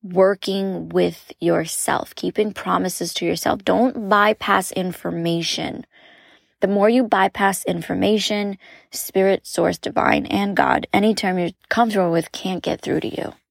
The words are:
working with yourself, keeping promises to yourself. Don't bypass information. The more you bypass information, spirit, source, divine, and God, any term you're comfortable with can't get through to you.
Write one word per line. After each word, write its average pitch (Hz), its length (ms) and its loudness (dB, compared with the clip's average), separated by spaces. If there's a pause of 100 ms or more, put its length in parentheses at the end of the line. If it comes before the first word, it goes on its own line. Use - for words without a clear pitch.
working 190 840 0
with 175 500 0
yourself, - 760 -2
keeping 208 380 -2
promises 180 640 -4
to 175 120 -4
yourself. 170 380 -2
Don't 220 440 0
bypass 202 640 2
information. 170 1120 -4 (760)
The 190 80 2
more 202 200 4
you 240 160 4
bypass 196 600 2
information, 196 920 0 (340)
spirit, - 560 0
source, 170 300 0
divine, - 480 0
and 202 320 -2
God, - 340 2
any 202 240 2
term 185 240 -2
you're 175 120 -2 (180)
comfortable 208 420 0
with 165 220 -2
can't 185 300 -8
get - 180 -4
through - 200 -2
to - 80 -6
you. - 260 -8 (160)